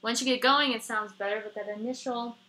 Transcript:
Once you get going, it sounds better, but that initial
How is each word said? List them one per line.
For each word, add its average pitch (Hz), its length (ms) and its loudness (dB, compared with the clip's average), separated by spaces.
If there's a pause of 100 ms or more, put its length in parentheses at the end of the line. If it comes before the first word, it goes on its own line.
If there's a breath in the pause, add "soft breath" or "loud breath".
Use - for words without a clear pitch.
Once 233 200 0
you 254 60 0
get 254 120 4
going, 277 320 6
it 226 120 -2
sounds 214 300 -4
better, 202 300 -2
but 208 120 -10
that 208 120 -8 (120)
initial 240 580 -4 (120)